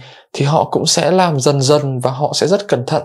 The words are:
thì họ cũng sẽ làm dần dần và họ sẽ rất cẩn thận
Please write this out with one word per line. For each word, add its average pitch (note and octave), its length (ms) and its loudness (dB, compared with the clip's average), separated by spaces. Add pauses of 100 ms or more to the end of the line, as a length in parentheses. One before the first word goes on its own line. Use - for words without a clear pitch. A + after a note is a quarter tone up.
(340)
thì C#3 120 -2
họ C#3+ 260 2
cũng - 140 0
sẽ E3 260 0
làm F3 280 2
dần C#3+ 220 2
dần C3+ 380 0
và B2 120 -2
họ C#3 220 -4
sẽ - 140 0
rất G3+ 200 0
cẩn B2 180 -2
thận - 200 -4